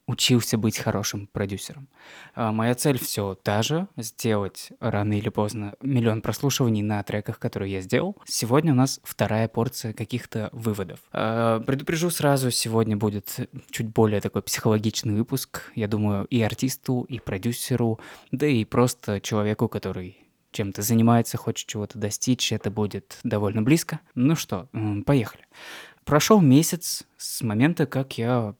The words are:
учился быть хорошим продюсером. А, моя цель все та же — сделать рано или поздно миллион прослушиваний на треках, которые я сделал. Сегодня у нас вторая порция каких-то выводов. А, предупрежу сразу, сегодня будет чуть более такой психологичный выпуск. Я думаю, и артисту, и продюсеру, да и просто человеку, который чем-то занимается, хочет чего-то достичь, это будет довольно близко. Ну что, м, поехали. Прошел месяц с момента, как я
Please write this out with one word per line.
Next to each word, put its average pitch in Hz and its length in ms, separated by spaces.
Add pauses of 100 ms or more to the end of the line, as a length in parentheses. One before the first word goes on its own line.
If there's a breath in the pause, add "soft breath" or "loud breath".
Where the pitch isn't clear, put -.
учился 120 500
быть 107 200
хорошим 104 500
продюсером. 104 600 (440 loud breath)
А, 113 200
моя 117 220
цель 139 220
все 101 380
та 104 260
же — 156 260 (100)
сделать 110 720 (100)
рано 104 340
или 104 160
поздно 104 520
миллион 117 400
прослушиваний 117 600
на 104 220
треках, - 360
которые 101 340
я 95 80
сделал. 160 340 (100)
Сегодня 147 460
у 131 40
нас 131 280
вторая 107 460
порция 117 440
каких-то 113 600
выводов. 107 460 (120)
А, 113 480
предупрежу 160 500
сразу, 139 420
сегодня 110 440
будет 104 540 (200)
чуть 113 180
более 107 340
такой 104 200
психологичный 107 720
выпуск. - 640
Я 110 140
думаю, 104 360
и 120 160
артисту, 123 680
и 120 100
продюсеру, 117 800 (320 loud breath)
да 131 160
и 120 160
просто 113 560
человеку, 107 480
который 95 500 (360)
чем-то 101 280
занимается, 117 560
хочет - 300
чего-то 104 320
достичь, 107 540
это 107 180
будет 101 520
довольно 107 380
близко. 151 380 (160)
Ну 135 200
что, - 380
м, 107 300
поехали. 135 400 (640 loud breath)
Прошел 151 320
месяц 160 640 (140)
с - 240
момента, 127 440
как 135 320
я 117 420